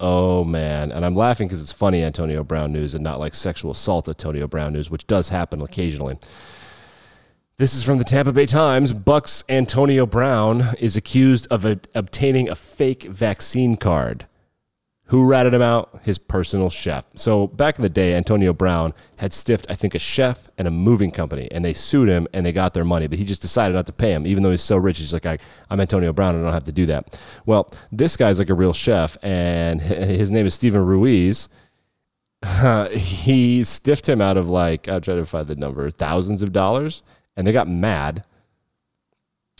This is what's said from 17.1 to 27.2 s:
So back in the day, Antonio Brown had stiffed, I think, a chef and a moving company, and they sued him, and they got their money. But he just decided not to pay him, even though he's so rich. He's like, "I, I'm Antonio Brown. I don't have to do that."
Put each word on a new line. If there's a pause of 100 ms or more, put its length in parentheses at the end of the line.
So
back
in
the
day,
Antonio
Brown (220)
had
stiffed,
I
think,
a
chef
and
a
moving
company,
and
they
sued
him,
and
they
got
their
money.
But
he
just
decided
not
to
pay
him,
even
though
he's
so
rich.
He's
like,
"I, (320)
I'm
Antonio
Brown.
I
don't
have
to
do
that." (280)